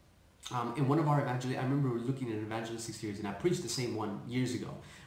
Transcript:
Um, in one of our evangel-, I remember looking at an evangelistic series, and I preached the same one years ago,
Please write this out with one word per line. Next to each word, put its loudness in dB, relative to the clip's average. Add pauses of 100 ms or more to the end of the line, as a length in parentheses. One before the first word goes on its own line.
(520)
Um, -2
in 4
one 6
of 4
our 6
evangel-, 0
I 0
remember 4
looking 0
at -2
an -2
evangelistic -4
series, -6
and -4
I -2
preached 2
the -4
same -2
one -2
years 0
ago, -4 (380)